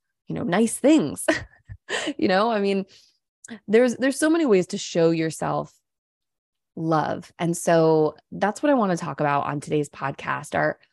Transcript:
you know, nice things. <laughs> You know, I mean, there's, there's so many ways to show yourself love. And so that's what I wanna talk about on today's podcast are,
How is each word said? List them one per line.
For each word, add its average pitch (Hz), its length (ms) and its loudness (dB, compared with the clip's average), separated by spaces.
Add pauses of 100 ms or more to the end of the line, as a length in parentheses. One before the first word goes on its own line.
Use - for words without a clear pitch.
(280)
you 165 80 -8
know, 165 80 -4
nice 214 340 0
things. 220 540 2
<laughs> - 40 -2 (800)
You - 100 0
know, 202 240 2
I 214 80 -2
mean, 196 260 -2 (800)
there's, 233 280 4
there's 262 240 -2
so 311 100 2
many 330 160 2
ways 190 220 4
to 202 100 -6
show 170 320 0
yourself 156 640 -4 (1040)
love. 160 640 -2
And 170 180 -2
so 160 580 4 (160)
that's 190 300 -4
what 302 80 2
I 285 60 4
wanna 196 220 0
talk 151 220 -8
about 143 260 0
on 147 140 -4
today's 151 300 -2
podcast 143 640 -6
are, 151 240 0 (140)